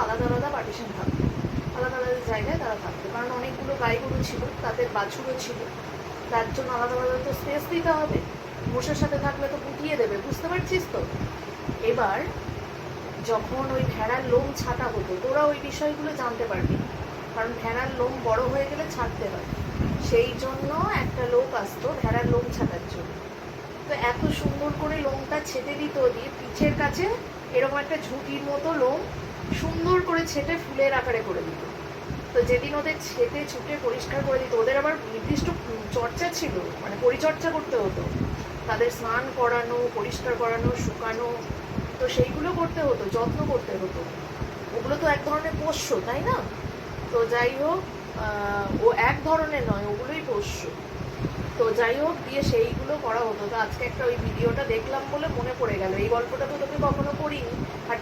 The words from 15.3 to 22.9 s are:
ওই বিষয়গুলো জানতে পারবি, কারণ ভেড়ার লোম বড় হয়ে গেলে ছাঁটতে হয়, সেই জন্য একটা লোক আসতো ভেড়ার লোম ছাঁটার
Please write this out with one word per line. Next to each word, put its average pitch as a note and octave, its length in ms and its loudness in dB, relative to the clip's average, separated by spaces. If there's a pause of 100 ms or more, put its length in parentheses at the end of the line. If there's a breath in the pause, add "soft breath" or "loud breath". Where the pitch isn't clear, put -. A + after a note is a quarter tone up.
ওই C#4+ 60 0 (100)
বিষয়গুলো D4+ 440 -2 (100)
জানতে A#3 300 -2
পারবি, - 240 2 (600)
কারণ A3+ 160 -2 (100)
ভেড়ার A#3+ 280 -2 (100)
লোম B3 140 2 (140)
বড় A3+ 140 4 (100)
হয়ে C#4 200 2
গেলে D4+ 140 -2 (100)
ছাঁটতে A#3+ 360 -2
হয়, - 160 -6 (640)
সেই A#4+ 220 6 (120)
জন্য E4+ 280 -2 (320)
একটা - 200 0 (120)
লোক C4 140 6 (120)
আসতো G3 260 -4 (140)
ভেড়ার A#3 320 4
লোম A#3+ 120 4 (100)
ছাঁটার - 380 -2